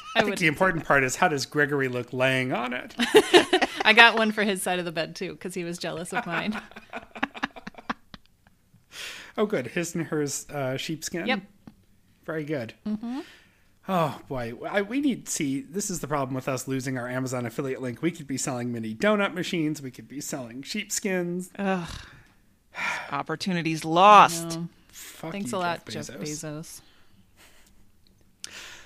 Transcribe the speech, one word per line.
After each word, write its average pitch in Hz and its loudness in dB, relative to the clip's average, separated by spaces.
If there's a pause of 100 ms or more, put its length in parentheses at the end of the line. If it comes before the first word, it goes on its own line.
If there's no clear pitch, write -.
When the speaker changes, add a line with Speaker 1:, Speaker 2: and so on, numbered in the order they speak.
(160)
Speaker 1:
I 233 2
Speaker 2:
I - 6
think 214 4
Speaker 1:
would 196 -2
Speaker 2:
the 175 4
important 170 2
part 139 6
is, 127 0
how 185 6
does 143 0
Gregory 143 2
look 123 -6
laying 131 2
on 240 -2
it? - -10
Speaker 1:
<laughs> - 4
I 214 6
got 233 10
one 220 2
for 214 0
his 196 0
side 180 0
of 175 -2
the 170 -4
bed, 160 -4
too, 165 -8
'cause 185 -12
he 180 -6
was 175 -8
jealous 165 -8
of 185 -2
mine. 175 -4
<laughs> - -20 (2750)
Speaker 2:
Oh, 220 2
good. 156 -2
His 170 -4
and 165 -2
hers, 147 -4
uh, 135 -4
sheepskin? 165 -6
Speaker 1:
Yep. 220 -2 (840)
Speaker 2:
Very 160 -6
good. 143 -6 (120)
Speaker 1:
Mm-hmm. 233 -6 (680)
Speaker 2:
Oh, 165 0
boy. 120 -6 (160)
I, 196 0
we 233 -4
need, 233 -2
see, 139 -4
this 175 -6
is 175 -6
the 151 -8
problem 135 -2
with 127 -4
us 131 -2
losing 135 -2
our 123 -6
Amazon 127 -4
affiliate 131 -4
link. 123 -6
We 170 2
could 151 -12
be 135 -4
selling 123 -4
mini 113 -4
donut 202 2
machines. 156 -2
We 131 -10
could 113 -18
be 135 -12
selling 127 -8
sheepskins. 185 -2
Speaker 3:
Ugh. 190 -2 (1200)
Opportunities 160 -2
lost. 170 10
Speaker 1:
I 165 -6
know. 170 -6 (240)
Speaker 2:
Fuck - -12
Speaker 1:
Thanks 202 -6
Speaker 2:
you, 208 -2
Speaker 1:
a - 0
lot, 175 -2
Speaker 2:
Jeff 147 -8
Speaker 1:
Jeff - -14
Speaker 2:
Bezos. 151 -6
Speaker 1:
Bezos. 156 -12 (2000)